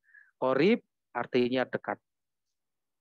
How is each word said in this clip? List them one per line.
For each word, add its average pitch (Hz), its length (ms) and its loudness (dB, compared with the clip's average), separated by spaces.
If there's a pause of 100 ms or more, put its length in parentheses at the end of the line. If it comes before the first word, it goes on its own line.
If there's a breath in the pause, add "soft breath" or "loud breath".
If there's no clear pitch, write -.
(360 soft breath)
qorib 135 480 2 (320)
artinya 123 480 0
dekat. - 320 -6 (1040)